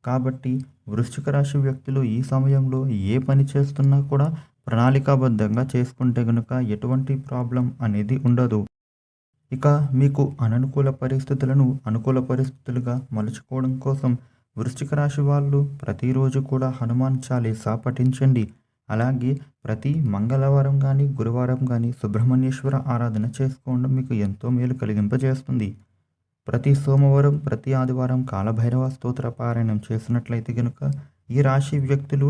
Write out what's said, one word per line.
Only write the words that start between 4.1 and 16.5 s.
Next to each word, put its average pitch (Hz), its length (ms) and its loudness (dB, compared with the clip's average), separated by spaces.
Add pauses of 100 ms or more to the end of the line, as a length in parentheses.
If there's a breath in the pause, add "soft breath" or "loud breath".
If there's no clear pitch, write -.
ప్రణాళికాబద్ధంగా 123 1000 2
చేసుకుంటే 123 580 0
గనుక 117 280 0 (180)
ఎటువంటి 131 460 -2
ప్రాబ్లం 127 500 -2 (140)
అనేది 107 440 0
ఉండదు. 120 360 4 (920)
ఇక 135 140 -2 (260)
మీకు 139 300 2 (180)
అననుకూల 131 500 0
పరిస్థితులను 131 760 0 (200)
అనుకూల 113 340 0
పరిస్థితులుగా 127 760 -4 (180)
మలుచుకోవడం 127 680 -4
కోసం 135 340 -2 (440 soft breath)
వృశ్చిక 123 380 -6
రాశి 147 280 0
వాళ్ళు 143 380 2 (160)
ప్రతిరోజు 131 640 0
కూడా 131 300 -2